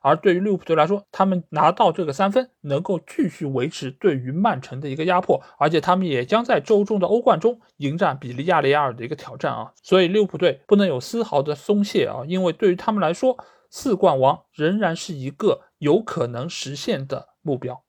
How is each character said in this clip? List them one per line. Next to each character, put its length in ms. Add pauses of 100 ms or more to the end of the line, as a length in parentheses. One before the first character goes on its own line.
而 140
对 180
于 60
利 100
物 60
浦 80
队 140
来 100
说， 240
他 140
们 240
拿 240
到 180
这 140
个 80
三 180
分， 180 (120)
能 200
够 180
继 280
续 180
维 220
持 240
对 240
于 160
曼 300
城 180
的 80
一 80
个 80
压 160
迫， 220 (160)
而 120
且 120
他 160
们 100
也 160
将 220
在 160
周 240
中 160
的 60
欧 140
冠 160
中 220 (160)
迎 220
战 200
比 140
利 140
亚 160
雷 80
亚 120
尔 140
的 80
一 60
个 80
挑 180
战 160
啊， 220 (100)
所 180
以 60
利 100
物 80
浦 120
队 280
不 120
能 100
有 140
丝 200
毫 200
的 120
松 300
懈 240
啊， 180
因 180
为 100
对 180
于 60
他 160
们 80
来 120
说， 240 (320)
四 240
冠 240
王 260 (100)
仍 260
然 160
是 180
一 160
个 340 (160)
有 220
可 260
能 220
实 280
现 280
的 220 (140)
目 160
标。 320